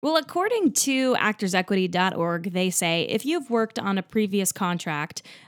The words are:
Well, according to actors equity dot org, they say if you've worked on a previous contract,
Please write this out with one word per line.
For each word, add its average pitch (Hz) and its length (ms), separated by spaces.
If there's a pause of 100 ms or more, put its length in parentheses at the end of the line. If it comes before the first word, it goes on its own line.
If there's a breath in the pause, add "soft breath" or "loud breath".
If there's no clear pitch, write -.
Well, 311 160
according 370 540
to 262 480
actors 202 340
equity 185 340
dot 175 280
org, 170 360
they 185 200
say 170 320
if - 240
you've 294 240
worked 226 260
on 196 220
a - 20
previous 202 500
contract, 165 680 (260 loud breath)